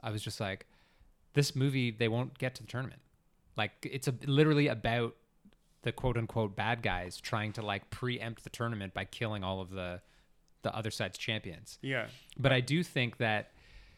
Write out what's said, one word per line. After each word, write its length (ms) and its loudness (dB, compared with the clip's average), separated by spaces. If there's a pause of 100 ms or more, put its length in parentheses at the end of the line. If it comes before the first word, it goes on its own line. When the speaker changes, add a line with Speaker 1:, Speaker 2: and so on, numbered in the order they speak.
Speaker 1:
I 80 -4
was 120 -2
just 160 -8
like, 280 -4 (640)
"This 220 4
movie, 360 2
they 160 2
won't 320 0
get 160 -2
to 80 -14
the 40 -18
tournament." 340 -6 (540)
Like, 180 0 (100)
it's 240 -4
a, 80 2 (100)
literally 420 6
about 480 0 (680)
the 80 0
quote 260 0
unquote 380 -2
bad 260 0
guys 400 -2
trying 320 -2
to, 80 -8
like, 280 -2
preempt 540 -4
the 60 -14
tournament 440 -4
by 120 -4
killing 380 -4
all 180 -2
of 80 -8
the, 320 -6 (640)
the 120 2
other 160 -2
side's 260 -4
champions. 640 -6
Speaker 2:
Yeah. 260 -2 (300)
Speaker 1:
But 140 4
I 100 6
do 220 2
think 340 -2
that 340 0 (460)